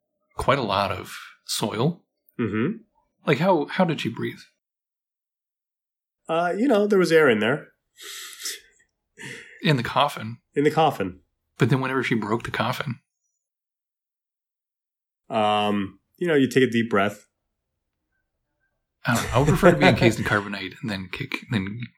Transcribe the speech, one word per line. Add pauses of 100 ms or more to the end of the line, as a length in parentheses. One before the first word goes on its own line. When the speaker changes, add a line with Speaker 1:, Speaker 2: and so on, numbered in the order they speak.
(380)
Speaker 1:
quite
a
lot
of (280)
soil. (360)
Speaker 2:
Mm-hmm. (480)
Speaker 1:
Like,
how,
how
did
she
breathe? (1900)
Speaker 2:
Uh,
you
know,
there
was
air
in
there. (1900)
Speaker 1:
In
the
coffin. (160)
Speaker 2:
In
the
coffin. (360)
Speaker 1:
But
then
whenever
she
broke
the
coffin. (2250)
Speaker 2:
Um, (180)
you
know,
you
take
a
deep
breath. (1800)
Speaker 1:
I
don't
know.
I
would
prefer
to
be
encased
Speaker 2:
<laughs>
Speaker 1:
in
carbonite
and
then
kick,
then, (180)